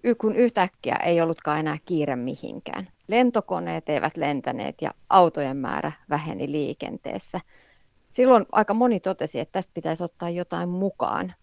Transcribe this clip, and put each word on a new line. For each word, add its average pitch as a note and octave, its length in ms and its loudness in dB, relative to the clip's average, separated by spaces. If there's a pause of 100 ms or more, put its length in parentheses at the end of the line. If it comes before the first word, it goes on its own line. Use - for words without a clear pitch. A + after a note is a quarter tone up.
Y-, A#3 100 4
kun A3 220 0
yhtäkkiä A3 600 2
ei E3+ 240 2
ollutkaan D#3+ 400 0
enää D3+ 240 -4
kiire D3 320 -2
mihinkään. - 720 -8 (200)
Lentokoneet F#3+ 800 0
eivät D3+ 280 -2
lentäneet C#3+ 680 -4
ja - 80 -4 (180)
autojen D3+ 480 4
määrä B2+ 360 -4 (180)
väheni D3 420 -4
liikenteessä. - 880 -6 (720)
Silloin B3 420 6
aika G#3+ 220 2
moni A3+ 260 2
totesi, D#3+ 400 -4
että - 120 -8
tästä F#3+ 220 -4
pitäisi D#3+ 280 -4
ottaa - 280 -8
jotain F3 380 -6
mukaan F#3 640 -4 (100)